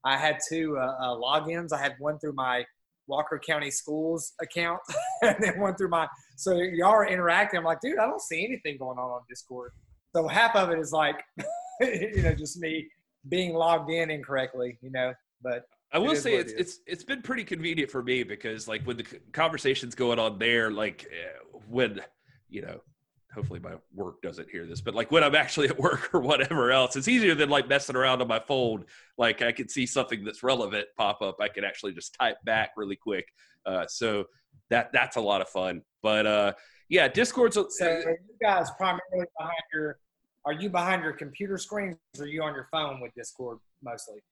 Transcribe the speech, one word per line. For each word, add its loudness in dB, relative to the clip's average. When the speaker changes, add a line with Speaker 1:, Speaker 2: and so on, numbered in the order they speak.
Speaker 1:
I 4
had 2
two, -2
uh, -2
uh, -2
logins. -2
I -2
had -2
one -4
through -6
my -2
Walker -2
County -2
Schools -4
account -2
<laughs> -4
and 6
then 2
one 2
through 0
my, 2
so 2
y'all 4
are 8
interacting. 4
I'm -2
like, 2
"Dude, -2
I 6
don't -4
see -4
anything -6
going -8
on -6
on -6
Discord." -14
So 4
half 4
of 4
it 2
is, -4
like, 2
<laughs> -10
you 0
know, 4
just -6
me -6
being -2
logged 4
in 0
incorrectly, -4
you -14
know, -2
but -4
Speaker 2:
I 4
will 4
Speaker 1:
it 4
is 0
Speaker 2:
say 2
Speaker 1:
what 4
it -2
Speaker 2:
it's, -6
Speaker 1:
is. -6
Speaker 2:
it's, -4
it's -10
been -6
pretty -4
convenient -2
for -4
me 0
because, -8
like, -4
when -4
the -8
c-, -16
conversation's 0
going 2
on 0
there, 4
like, -4
uh, -14
when, 0
you -10
know, -14
hopefully -8
my -14
work -10
doesn't -10
hear -10
this, -10
but, -6
like, -2
when 6
I'm 4
actually 2
<laughs> 2
at -4
work 2
or 6
whatever 2
else, 4
it's -2
easier 6
than, 2
like, 4
messing 2
around 4
on 0
my 0
phone. 0
Like, 2
I 2
can -6
see -2
something -2
that's -8
relevant 0
pop 0
up. -4
I 0
can -6
actually -6
just -14
type 2
back 0
really -6
quick. -4
Uh, -2
so -2
that, 2
that's 2
a 0
lot 2
of -2
fun. -4
But, 4
uh, 4
yeah, 6
Discord's 2
a 2
Speaker 1:
So -2
are 0
you -6
guys 4
primarily -2
behind -6
your, -4
are -2
you -4
behind 0
your -4
computer -8
screens, -6
or -8
are -8
you -6
on -4
your -10
phone -4
with -12
Discord -12
mostly? -14